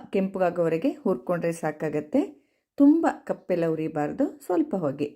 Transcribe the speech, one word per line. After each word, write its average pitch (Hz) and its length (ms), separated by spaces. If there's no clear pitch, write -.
ಕೆಂಪಗಾಗೋವರೆಗೆ 175 840
ಹುರ್ಕೊಂಡ್ರೆ 175 600
ಸಾಕಾಗತ್ತೆ. 156 720
ತುಂಬ 311 300
ಕಪ್ಪೆಲ್ಲ 175 420
ಉರಿಬಾರ್ದು, 156 760
ಸ್ವಲ್ಪ 330 360
ಹೊಗೆ. 147 400